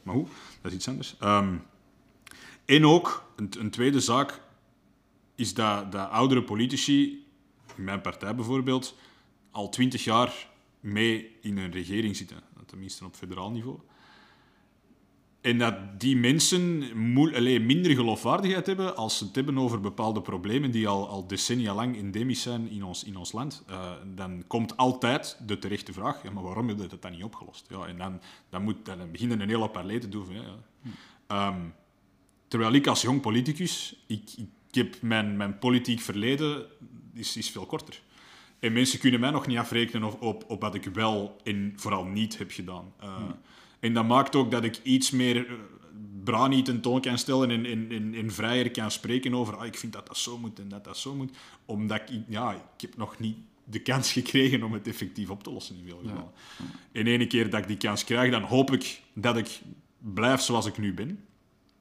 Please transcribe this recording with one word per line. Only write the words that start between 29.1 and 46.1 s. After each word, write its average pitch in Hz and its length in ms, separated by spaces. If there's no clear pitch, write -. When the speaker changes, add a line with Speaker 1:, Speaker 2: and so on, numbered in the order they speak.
Speaker 1:
beginnen 110 280
een 98 80
hele 113 200
parley 101 320
te 113 80
doen, 101 220
hè, 101 100
ja. 107 160
Speaker 2:
Hm. 127 60
Speaker 1:
Ehm, 101 340
terwijl 113 240
ik 139 140
als 117 160
jong 131 180
politicus, 139 760
ik, 107 300
ik - 380
heb 117 280
mijn, 110 340
mijn 101 220
politiek 123 420
verleden 131 640
is, - 220
is 110 140
veel 95 160
korter. - 340
En 113 140
mensen 127 260
kunnen 123 220
mij 127 100
nog 151 160
niet 120 120
afrekenen 117 540
op, - 100
op, 110 260
op 104 120
wat 104 140
ik 95 100
wel 101 600
en 101 320
vooral 98 280
niet 107 340
heb 95 120
gedaan. 90 500
Eh, 98 160
Speaker 2:
Hm. 92 60
Speaker 1:
en 117 140
dat 113 120
maakt 135 300
ook 127 140
dat 117 140
ik 113 180
iets 131 280
meer, 123 360
eh, 120 60